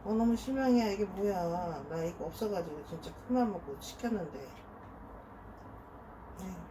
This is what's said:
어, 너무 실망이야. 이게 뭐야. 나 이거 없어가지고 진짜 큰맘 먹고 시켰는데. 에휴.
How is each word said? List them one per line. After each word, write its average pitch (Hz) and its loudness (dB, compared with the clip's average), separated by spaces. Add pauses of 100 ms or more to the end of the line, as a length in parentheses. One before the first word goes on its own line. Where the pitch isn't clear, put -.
어, 202 2
너무 233 6
실망이야. 254 6
이게 202 4
뭐야. 180 2
나 165 0
이거 170 -2
없어가지고 170 -2
진짜 - -8 (140)
큰맘 247 6
먹고 190 -4
시켰는데. 180 -2 (2000)
에휴. 190 -8 (180)